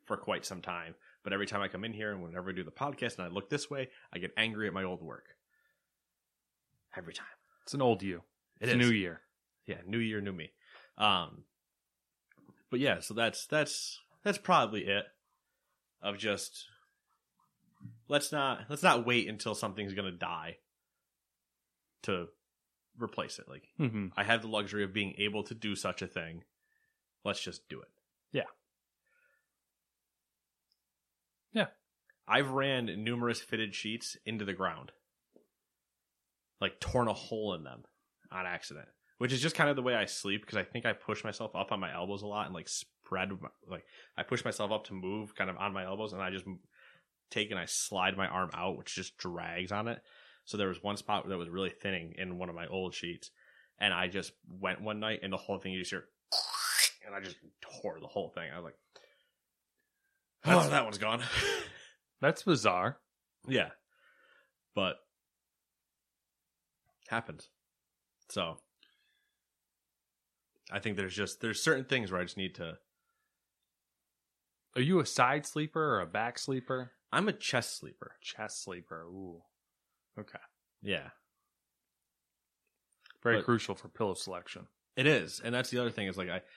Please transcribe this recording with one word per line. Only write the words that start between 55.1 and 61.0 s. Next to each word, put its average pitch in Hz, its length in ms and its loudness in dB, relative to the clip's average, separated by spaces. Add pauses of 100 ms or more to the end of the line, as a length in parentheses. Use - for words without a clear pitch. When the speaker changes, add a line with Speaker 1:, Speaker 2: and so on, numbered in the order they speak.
Speaker 1:
and 98 100 -4
the 95 40 0
whole 98 200 -2
thing 92 160 -6
you 92 60 -2
just 90 120 -6
hear, 92 140 -6 (1000)
and 101 80 -10
I 98 60 -6
just 92 160 -8 (460)
tore 80 180 -6
the 80 80 -10
whole 95 220 -4
thing. 82 220 -8
I 76 40 -10
was 87 80 -10
like, 80 140 -14 (1700)
"Oh, 160 140 8
Speaker 2:
That's 147 100 6
Speaker 1:
that 143 160 6
one's 104 120 -4
gone." 110 240 2 (500)